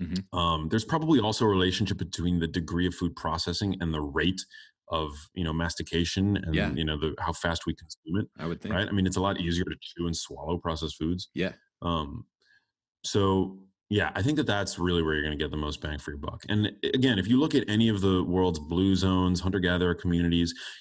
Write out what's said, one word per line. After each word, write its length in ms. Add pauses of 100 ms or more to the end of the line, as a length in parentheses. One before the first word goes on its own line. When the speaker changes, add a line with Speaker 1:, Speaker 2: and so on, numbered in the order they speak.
Speaker 1:
Mm-hmm. 360
Speaker 2:
Um, 300
there's 160
probably 380
also 240
a 20
relationship 500
between 420
the 80
degree 380
of 80
food 220
processing 640
and 140
the 80
rate 400 (480)
of, 220 (220)
you 120
know, 80
mastication 840
and, 180
Speaker 1:
Yeah. 200
Speaker 2:
you 100
know, 160
the, 200
how 120
fast 340
we 100
consume 440
it, 80 (100)
Speaker 1:
I 80
would 160
think. 140
Speaker 2:
right? 140
I 20
mean, 160
it's 80
a 60
lot 180
easier 240
to 160
chew 280
and 80
swallow 420
processed 400
foods. 360
Speaker 1:
Yeah. 200 (280)
Speaker 2:
Um, 440 (800)
so, 520 (320)
yeah, 260
I 60
think 160
that 100
that's 320
really 240
where 100
you're 100
gonna 120
get 160
the 60
most 240
bang 180
for 120
your 60
buck. 320
And 220 (220)
again, 260
if 80
you 120
look 160
at 140
any 200
of 120
the 220
world's 360
blue 360
zones, 440
hunter-gatherer 560
communities, 580 (280)